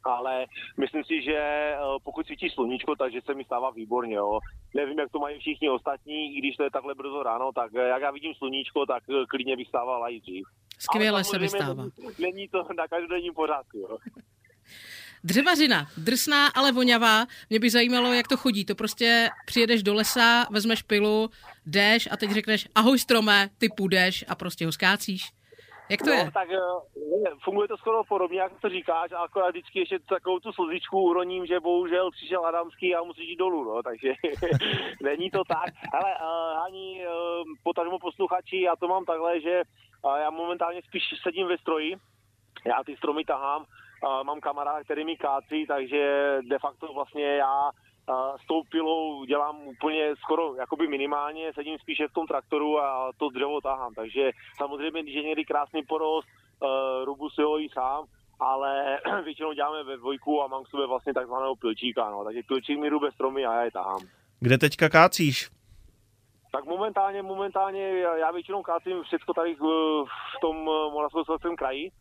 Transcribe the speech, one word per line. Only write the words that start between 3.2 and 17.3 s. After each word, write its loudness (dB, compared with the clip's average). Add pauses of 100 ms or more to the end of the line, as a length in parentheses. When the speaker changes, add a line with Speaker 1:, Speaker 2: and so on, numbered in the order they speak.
Speaker 1:
se -4
mi -8
stává -2
výborně, -4
jo. 0 (360)
Nevím, -2
jak -4
to -4
mají -6
všichni -2
ostatní, -4
i -6
když -4
to -2
je -2
takhle -6
brzo -8
ráno, -2
tak, -4
eh, 2
jak 2
já -2
vidím -10
sluníčko, -4
tak, -4
eh, 2
klidně -2
bych -10
stával -2
i -10
dřív. -12 (360)
Speaker 2:
Skvěle 2
Speaker 1:
Ale 2
Speaker 2:
se -2
mi 0
Speaker 1:
samozřejmě -2
Speaker 2:
stává. -6
Speaker 1:
není, -14
není -4
to -4 (200)
na -2
každodenním -4
pořádku, -2
jo. -8 (1300)
Speaker 2:
Dřevařina, 4 (100)
drsná, 4
ale 4
vonavá. 6 (240)